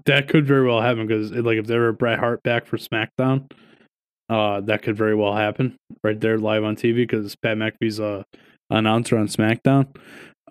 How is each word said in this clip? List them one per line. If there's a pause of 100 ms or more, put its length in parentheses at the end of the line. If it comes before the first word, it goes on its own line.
That
could
very
well
happen,
'cause,
like,
if
they
were
Bret
Hart
back
for
SmackDown, (760)
uh,
that
could
very
well
happen (280)
right
there
live
on
T
V,
'cause
Pat
McAfee's
a (420)
announcer
on
SmackDown. (540)